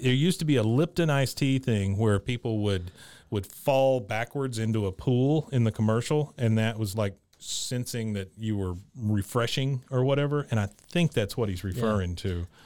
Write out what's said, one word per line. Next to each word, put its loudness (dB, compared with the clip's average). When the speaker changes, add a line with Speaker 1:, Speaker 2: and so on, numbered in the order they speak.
Speaker 1:
there 4
used 2
to -2
be 2
a 4
Lipton 2
iced 0
tea 2
thing 0
where 4
people -4
would, 0
would -2
fall 2
backwards -4
into 0
a -2
pool 0
in 2
the 2
commercial, 0
and 2
that 0
was, -4
like, -2
sensing -6
that -6
you -2
were -2
refreshing -2
or 2
whatever. 0
And 2
I 0
think 0
that's -2
what 0
he's -6
Speaker 2:
Yeah. -2
Speaker 1:
referring 0
to. -4